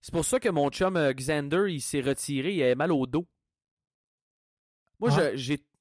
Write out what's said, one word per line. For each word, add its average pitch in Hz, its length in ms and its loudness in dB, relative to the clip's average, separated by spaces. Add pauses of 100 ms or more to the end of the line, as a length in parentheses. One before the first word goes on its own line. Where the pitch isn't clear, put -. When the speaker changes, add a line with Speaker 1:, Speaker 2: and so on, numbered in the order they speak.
Speaker 1:
C'est - 120 -16
pour 165 120 0
ça 262 160 2
que 240 80 0
mon 147 220 2
chum, 185 260 0
euh, 143 160 2
Xander, 147 560 -2
il 151 140 -4
s'est - 180 -2
retiré, 139 540 -2
il 160 80 0
avait 123 120 4
mal 151 160 0
au 135 160 2
dos. 147 220 -4 (1700)
Moi, 226 120 2
Speaker 2:
Ah. 160 200 4
Speaker 1:
je, 117 40 -6
j'ai, 135 300 -4 (140)